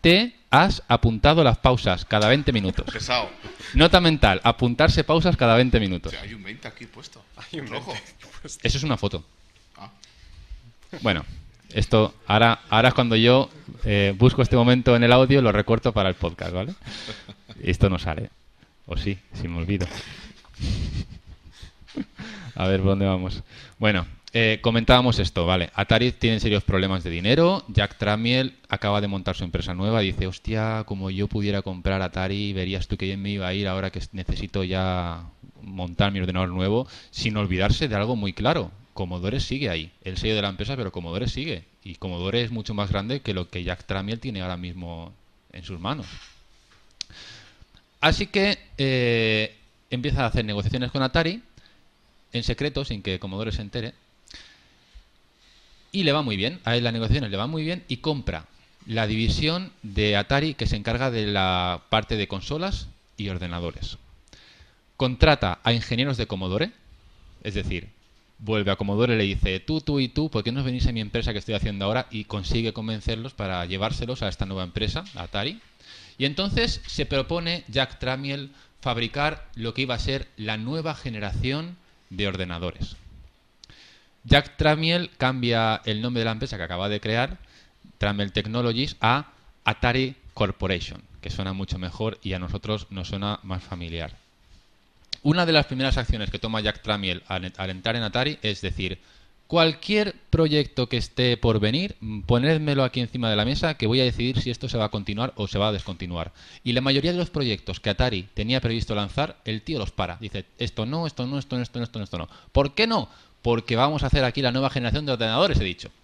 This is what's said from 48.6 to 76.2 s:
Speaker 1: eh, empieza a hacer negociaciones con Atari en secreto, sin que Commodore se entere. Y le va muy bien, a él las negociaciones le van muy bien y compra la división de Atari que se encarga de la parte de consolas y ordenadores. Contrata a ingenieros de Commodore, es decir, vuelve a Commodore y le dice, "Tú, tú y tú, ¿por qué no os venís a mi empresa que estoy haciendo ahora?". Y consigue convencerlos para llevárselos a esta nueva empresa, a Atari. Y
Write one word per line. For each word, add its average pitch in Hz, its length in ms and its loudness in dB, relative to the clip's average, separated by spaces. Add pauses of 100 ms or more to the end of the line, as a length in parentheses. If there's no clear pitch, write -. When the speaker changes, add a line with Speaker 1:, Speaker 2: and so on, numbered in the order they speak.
Speaker 1:
eh, 117 800 2 (340)
empieza 131 340 -2
a - 20 2
hacer 113 180 0
negociaciones 107 460 -2
con 135 120 -2
Atari 165 400 0 (880)
en 120 100 -4
secreto, 139 420 -2
sin 107 180 -8
que 92 160 -4
Commodore 98 340 -6
se - 100 -4
entere. 110 320 -8 (2000)
Y 190 120 0
le 143 80 4
va 151 100 2
muy 113 140 -2
bien, 123 280 -2
a 117 120 2
él 120 80 0
las 117 80 0
negociaciones 110 380 0
le 98 60 -4
van 113 140 -4
muy 160 140 -4
bien 175 240 -6
y 123 100 -6
compra 117 480 -6 (400)
la 110 200 -2
división 151 640 0 (100)
de 104 340 2
Atari 139 380 0
que 113 120 -4
se - 100 0
encarga 117 340 -2
de 110 160 -2
la 90 640 0
parte 110 260 0
de 101 120 -2
consolas 156 600 -6 (280)
y 101 120 -6
ordenadores. 87 680 -6 (960)
Contrata 127 680 2
a 120 100 4
ingenieros 120 440 0
de 107 100 -2
Commodore, 98 440 -2 (720)
es 101 120 -8
decir, 92 340 -6 (500)
vuelve 104 320 -2
a 95 60 2
Commodore 110 380 2
y 110 40 2
le 104 60 2
dice, 98 360 0
"Tú, 156 200 -4
tú 143 200 0
y 127 80 0
tú, 151 220 -2
¿por 107 140 -2
qué 113 80 -2
no 135 80 -4
os 131 60 -2
venís 127 200 0
a 123 60 4
mi 117 80 -2
empresa 113 320 -2
que 104 60 -4
estoy 110 160 -4
haciendo 101 300 -2
ahora?". 113 260 0
Y 107 140 -8
consigue 110 480 -2
convencerlos 110 640 -6
para 92 320 -4
llevárselos 110 560 -4
a 104 60 -2
esta - 180 -6
nueva 95 180 -6
empresa, 107 400 -4 (100)
a 87 100 -10
Atari. 117 360 -6 (580)
Y 131 60 -2